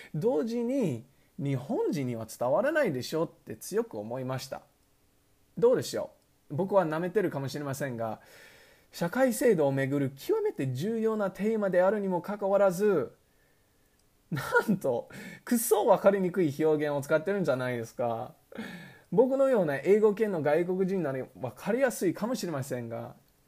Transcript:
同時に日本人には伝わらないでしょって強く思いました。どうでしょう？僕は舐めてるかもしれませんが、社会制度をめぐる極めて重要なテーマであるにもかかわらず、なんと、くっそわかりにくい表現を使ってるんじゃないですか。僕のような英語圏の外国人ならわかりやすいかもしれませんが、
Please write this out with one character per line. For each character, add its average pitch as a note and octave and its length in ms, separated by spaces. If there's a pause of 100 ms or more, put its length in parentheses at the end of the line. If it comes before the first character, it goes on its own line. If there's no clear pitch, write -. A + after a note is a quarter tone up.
(140)
同 A#3+ 300
時 A#3 200
に A3+ 400 (360)
日 C#3 160
本 C#4+ 360
人 D3 140
に B2 100
は A2+ 100
伝 B2 260
わ E3 100
ら C#4 100
な D#4 120
い F#3+ 100
で B2+ 80
し C3+ 140
ょ D#3 80
っ D#3+ 60
て - 260
強 G#3+ 280
く A3+ 140
思 A2+ 220
い C3 40
ま C3 140
し - 100
た。 - 140 (960)
ど A#3 140
う B3 40
で D3 80
し - 140
ょ - 140 (400)
う？ D3 40
僕 F#3+ 200
は F#3 100
舐 D#3 140
め F3+ 100
て G3+ 120
る E3+ 100
か D3 80
も C3+ 80
し D#3 100
れ D3 60
ま C#3 100
せ C#3 160
ん A#2+ 80
が、 A2+ 220 (720)
社 E3+ 180
会 B3+ 240
制 A3+ 220
度 D3+ 120
を C#3 40
め C3+ 160
ぐ C#3+ 120
る C#3 160
極 A4 260
め G#4 100
て C3+ 200
重 G3 280
要 A3 180
な G3 140
テ F#3+ 120
ー A3 160
マ G3+ 100
で F3+ 120
あ F#3 80
る G#3+ 100
に G3 80
も F3+ 140
か G3+ 160
か G#3 100
わ G3 120
ら G3 120
ず、 F3+ 400 (1200)
な C#3+ 100 (280)
ん G3+ 80
と、 - 320 (340)
く - 120
っ - 20
そ G4+ 280
わ F#3+ 140
か G3 120
り G3 100
に F3+ 100
く F#3 120
い C#3+ 100 (100)
表 D3+ 240
現 C#3+ 80
を C#3 60
使 D#3 140
っ D#3 80
て F#3+ 100
る G3+ 80
ん - 20
じ C#3+ 80
ゃ B2+ 40
な B2+ 160
い B2 60
で A2+ 80
す - 100
か。 A#2+ 400 (760)
僕 B3+ 260
の C4+ 120
よ A3+ 140
う - 20
な C#3 120
英 F#3+ 220
語 G#3 140
圏 G#3+ 180
の E3 100
外 D3+ 240
国 F#3 220
人 F#3 160
な C3+ 100
ら C3 120 (140)
わ A#2+ 120
か - 200
り A#3+ 80
や C4 120
す G#3+ 160
い E3 60
か G#3 140
も B3+ 80
し - 100
れ E3+ 60
ま C3+ 120
せ B2+ 180
ん A#2 80
が、 A#2 260 (320)